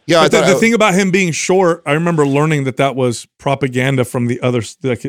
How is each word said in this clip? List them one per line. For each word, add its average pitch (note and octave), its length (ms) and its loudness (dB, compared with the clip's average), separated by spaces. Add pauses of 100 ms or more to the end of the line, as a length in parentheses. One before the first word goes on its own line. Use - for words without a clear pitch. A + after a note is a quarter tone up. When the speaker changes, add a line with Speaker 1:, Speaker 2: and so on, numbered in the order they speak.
Speaker 1:
Yeah, E3 140 4
I - 20 4
Speaker 2:
But D3+ 80 2
the, - 80 4
Speaker 1:
thought - 100 0
Speaker 2:
the G3 60 4
Speaker 1:
I - 40 0
Speaker 2:
thing A3+ 140 2
about G#3 220 2
him G3 160 0
being F3+ 200 0
short, F3 540 0
I C#3+ 80 0
remember D#3+ 320 0
learning C#3+ 380 0
that C3 140 -6
that C#3 180 0
was B2 320 -2 (100)
propaganda C3 680 -2
from A#2+ 220 -4
the A#2+ 160 -4
other B2 200 0
s-, - 200 -12
like, B2+ 280 -4